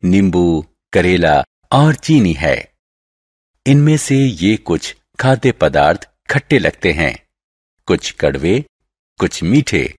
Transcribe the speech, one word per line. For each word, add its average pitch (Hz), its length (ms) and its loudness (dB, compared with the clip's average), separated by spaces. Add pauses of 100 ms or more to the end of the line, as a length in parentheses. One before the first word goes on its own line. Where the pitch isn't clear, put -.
नींबू, 90 600 2 (280)
करेला 85 520 2 (280)
और 143 220 4
चीनी 120 380 0
है। 71 420 -4 (920)
इनमें 143 300 4
से 139 200 -2
ये 107 400 0
कुछ - 400 -6 (240)
खाद्य 127 320 0
पदार्थ 76 560 0 (220)
खट्टे 143 280 -2
लगते 82 340 -2
हैं, 78 220 -4 (720)
कुछ - 240 -2
कड़वे, 78 540 -2 (560)
कुछ - 220 -4
मीठे 82 420 0 (140)